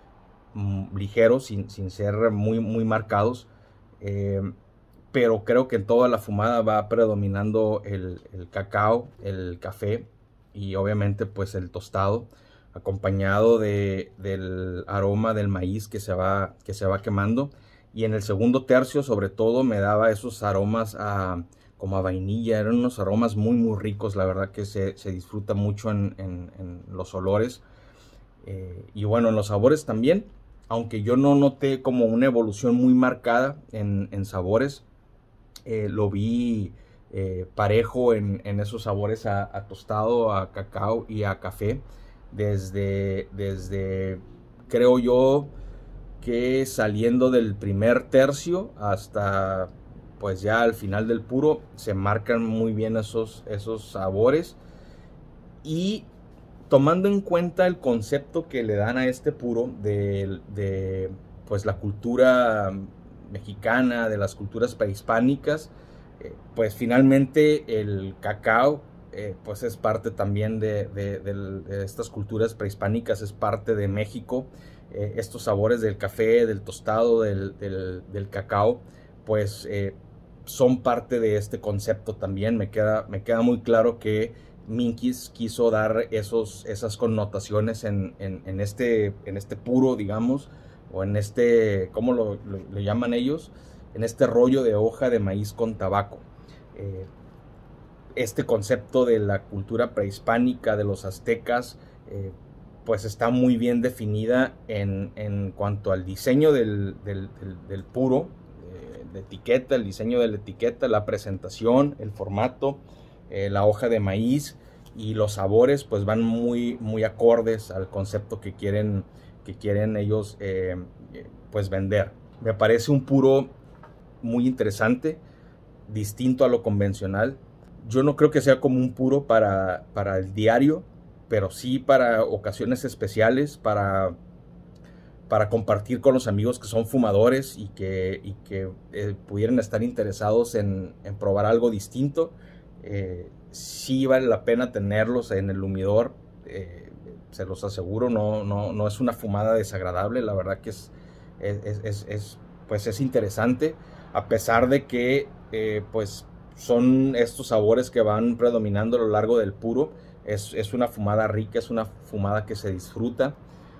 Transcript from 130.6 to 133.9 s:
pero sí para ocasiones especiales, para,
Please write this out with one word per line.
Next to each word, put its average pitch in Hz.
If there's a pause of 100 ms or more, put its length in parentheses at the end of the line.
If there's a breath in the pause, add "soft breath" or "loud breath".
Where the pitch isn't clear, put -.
pero 98
sí 127
para 120
ocasiones 110
especiales, 113
para, 98 (1120 loud breath)